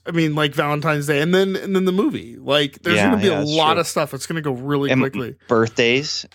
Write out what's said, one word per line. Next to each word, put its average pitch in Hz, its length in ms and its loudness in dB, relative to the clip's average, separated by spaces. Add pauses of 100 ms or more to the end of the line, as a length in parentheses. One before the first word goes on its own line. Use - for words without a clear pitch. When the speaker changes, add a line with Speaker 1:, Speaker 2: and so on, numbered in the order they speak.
Speaker 1:
I - 60 -6
mean, 165 240 2
like, 151 200 0
Valentine's 147 520 0
Day, 147 140 2
and 170 120 2
then, 190 220 2
and 190 200 -4
then 185 100 2
the 185 60 2
movie. 170 460 -2
Like, 139 440 0
there's 175 160 0
Speaker 2:
Yeah, - 140 2
Speaker 1:
gonna 214 100 0
be 196 60 2
Speaker 2:
yeah, 175 80 2
Speaker 1:
a - 40 -2
Speaker 2:
that's 147 120 -2
Speaker 1:
lot 156 220 2
Speaker 2:
true. 165 80 0
Speaker 1:
of 160 60 -4
stuff. 151 260 -4
It's 131 140 -10
gonna 165 140 -6
go 147 120 -4
really 139 380 -2
Speaker 2:
And 131 100 4
Speaker 1:
quickly. 131 340 -4 (120)
Speaker 2:
birthdays. 117 880 2